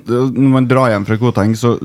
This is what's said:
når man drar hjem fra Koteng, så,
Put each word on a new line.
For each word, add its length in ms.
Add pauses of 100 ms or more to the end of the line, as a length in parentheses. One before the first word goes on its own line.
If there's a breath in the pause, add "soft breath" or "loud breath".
når 460
man 140
drar 260
hjem 120
fra 140
Koteng, 400
så, 140 (120)